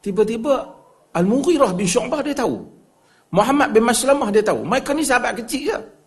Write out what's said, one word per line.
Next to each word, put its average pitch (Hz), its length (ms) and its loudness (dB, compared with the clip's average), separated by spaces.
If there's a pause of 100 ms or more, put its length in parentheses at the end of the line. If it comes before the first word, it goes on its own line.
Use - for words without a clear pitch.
Tiba-tiba 226 640 -2 (480)
Al-Mughirah 254 640 2
bin 202 80 -2
Syu'bah 247 400 -2
dia 285 80 -4
tahu. 143 240 -4 (720)
Muhammad 233 400 2
bin 220 160 4
Maslamah 254 480 2
dia 214 80 4
tahu. 135 240 -2
Mereka 262 260 -2
ni 302 140 -2
sahabat 247 320 0
kecil 262 320 -6
je. - 80 -4 (280)